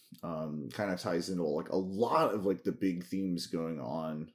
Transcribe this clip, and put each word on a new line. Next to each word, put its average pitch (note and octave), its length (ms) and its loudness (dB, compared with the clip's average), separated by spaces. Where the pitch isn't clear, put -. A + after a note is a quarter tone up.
Um, D#2 500 -4
kinda G2 240 0
ties F2 320 0
into, F2+ 160 0
like, D2+ 240 0
a - 80 2
lot G#2+ 560 4
of, G2+ 120 0
like, G2 180 2
the F2+ 100 2
big F2+ 320 0
themes F#2+ 420 -2
going E2 340 -2
on D#2 520 -4